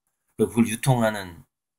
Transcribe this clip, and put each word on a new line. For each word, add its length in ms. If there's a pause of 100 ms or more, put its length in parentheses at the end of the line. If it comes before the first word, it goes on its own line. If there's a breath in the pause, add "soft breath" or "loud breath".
(380)
그리고 120
그걸 200
유통하는 720 (360)